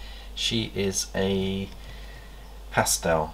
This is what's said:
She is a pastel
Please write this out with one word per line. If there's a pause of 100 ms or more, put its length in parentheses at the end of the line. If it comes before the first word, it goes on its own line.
(340)
She
is
a (1000)
pastel